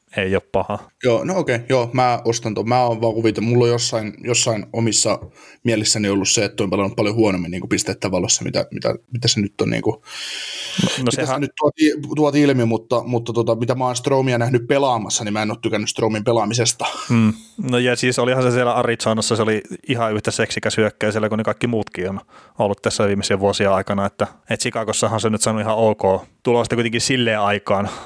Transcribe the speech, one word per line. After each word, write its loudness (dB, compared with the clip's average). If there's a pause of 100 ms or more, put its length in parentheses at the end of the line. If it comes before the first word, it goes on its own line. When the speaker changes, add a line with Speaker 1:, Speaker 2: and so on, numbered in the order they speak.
(160)
Speaker 1:
ei 0
ole 0 (100)
paha. -2 (260)
Speaker 2:
Joo, 2
no -2
okei, 0 (100)
joo, 2
mä 2
ostan -2
ton. -2
Mä 4
oon 0
vaan 2
kuvitellut, 0
mulla 4
on 4
jossain, -2 (100)
jossain -2
omissa 0 (460)
mielissäni 2
ollut 2
se, 2
että -4
on -2
pelannut 0
paljon 0
huonommin 2
niinku -6
pisteiden -2
valossa, 0
mitä, -2
mitä, -2 (180)
mitä -2
se 0
nyt -2
on 0
niinku, 0 (920)
Speaker 1:
No 2 (100)
Speaker 2:
mitä 0
Speaker 1:
sehän 0
Speaker 2:
se -2
nyt -2 (100)
tuotiin, 2 (220)
tuotiin 4
ilmi, 4
mutta, 0
mutta -2
tota, 2
mitä -2
mä -2
oon -2
Stromia 2
nähnyt 0
pelaamassa, 0
niin -4
mä -2
en -2
oo -6
tykännyt -4
Stromin -2
pelaamisesta. 0 (220)
Speaker 1:
Hmm. 6 (380)
No 2
ja 2
siis 0
olihan 2
se 2
siellä 2
Arizonassa, 0
se 2
oli 0 (260)
ihan -2
yhtä -2
seksikäs -2
hyökkäjä 0
siellä 0
kuin -2
ne -4
kaikki -2
muutkin -4
on -8 (380)
ollut 0
tässä 0
viimeisen 0
vuosien 2
aikana, 0
että, -4 (240)
et -2
Chicagossahan -2
se 0
nyt -2
saanut 0
ihan -2
ok 2 (400)
tulosta 2
kuitenkin 0
silleen 2
aikaan, 0 (180)